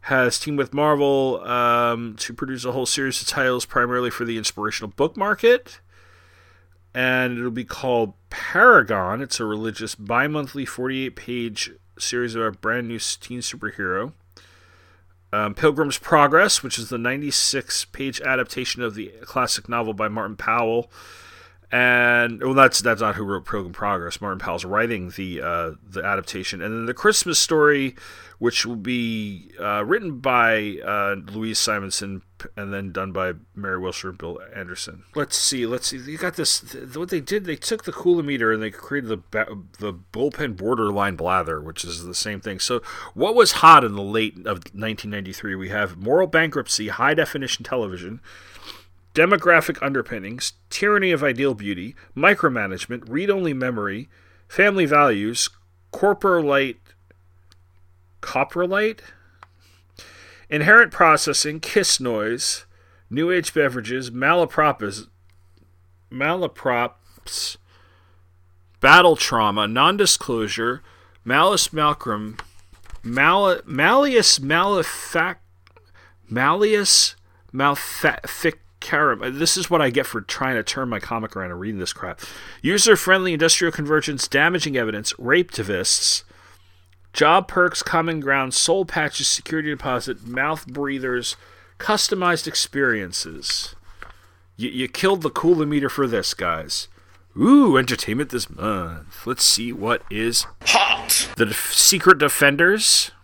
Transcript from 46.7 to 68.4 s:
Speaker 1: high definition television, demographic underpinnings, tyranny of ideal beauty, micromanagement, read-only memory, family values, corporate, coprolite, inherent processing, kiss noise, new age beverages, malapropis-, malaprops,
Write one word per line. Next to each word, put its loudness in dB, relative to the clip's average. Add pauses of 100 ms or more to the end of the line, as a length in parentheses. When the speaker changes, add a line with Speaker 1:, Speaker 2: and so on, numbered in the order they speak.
Speaker 1:
high 0
definition -4
television, -6 (920)
demographic 4
underpinnings, -6 (160)
tyranny 2
of 0
ideal 0
beauty, -8 (220)
micromanagement, 0
read-only -2
memory, -6 (400)
family 2
values, 2 (440)
corporate, 2 (1400)
coprolite, -2 (1500)
inherent 6
processing, 4
kiss 0
noise, -4 (440)
new -2
age -2
beverages, -2
malapropis-, 0 (1040)
malaprops, -4 (1200)